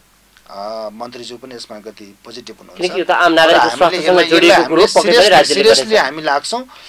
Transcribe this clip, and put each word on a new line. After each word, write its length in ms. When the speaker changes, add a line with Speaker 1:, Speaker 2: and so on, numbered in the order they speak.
Speaker 1:
अ, 500
मन्त्रीज्यू 440
पनि 180
यसमा 260
कति 440
पोजिटिभ 340
हुनुहुन्छ। 240
Speaker 2:
किनकि 180
यो 40
त 60
आम 220
नागरिकको 240
Speaker 1:
र 120
हामीले 80
Speaker 2:
स्वास्थ्यसँग 320
Speaker 1:
यसलाई, 160
Speaker 2:
जोडिएको 280
Speaker 1:
यसलाई 160
Speaker 2:
कुरो, 140
Speaker 1:
हामीले 40
Speaker 2:
पक्कै 160
पनि 100
Speaker 1:
सिरियसली, 160
Speaker 2:
राज्यले 260
Speaker 1:
सिरियसली 300
Speaker 2:
गरेको 180
छ। 20
Speaker 1:
हामी 180
लाग्छौँ। 400